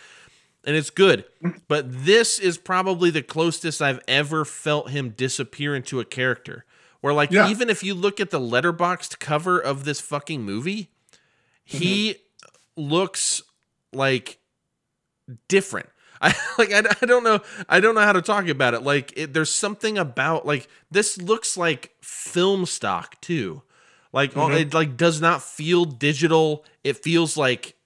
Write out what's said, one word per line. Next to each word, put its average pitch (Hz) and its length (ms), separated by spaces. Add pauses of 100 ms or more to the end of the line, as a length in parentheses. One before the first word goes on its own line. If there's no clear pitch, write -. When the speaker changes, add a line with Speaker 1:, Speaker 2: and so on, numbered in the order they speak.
(640)
Speaker 1:
And 147 120
it's 151 140
good. 165 340 (440)
But 147 200
this 180 500
is 180 200
probably 185 520
the 156 120
closest 160 580
I've 139 260
ever 147 380
felt 147 460
him 135 260
disappear 139 580
into 131 260
a 113 40
character. - 600 (340)
Where, 143 140
like, 147 160
Speaker 2:
Yeah. 190 180
Speaker 1:
even 226 220
if 196 120
you 190 120
look 196 260
at 190 100
the 160 80
Letterboxd 165 800
cover 165 400
of 139 280
this 147 160
fucking 143 400
movie, 151 480 (720)
he 196 460
Speaker 2:
Mm-hmm. - 800
Speaker 1:
looks, - 520 (500)
like, 131 460 (1080)
different. 185 400 (160)
<laughs> - 180
I, 170 120 (240)
like, 220 140
I, 208 100 (180)
I 254 60
don't 240 180
know, 220 160 (300)
I 180 100
don't 220 140
know 214 80
how 208 100
to 185 80
talk 202 280
about 131 260
it. 117 80
Like, 139 340
it, 151 160
there's 156 220
something 208 420
about, 151 500
like, 139 220 (220)
this 208 260
looks 202 400
like 165 460
film 185 640
stock - 560
too. 131 400 (500)
Like, 135 240
oh, 151 120
Speaker 2:
Mm-hmm. 143 100
Speaker 1:
it, 151 160
like, 151 240
does 165 240
not 165 200
feel 170 440
digital. 151 800 (180)
It 139 140
feels 165 400
like 127 480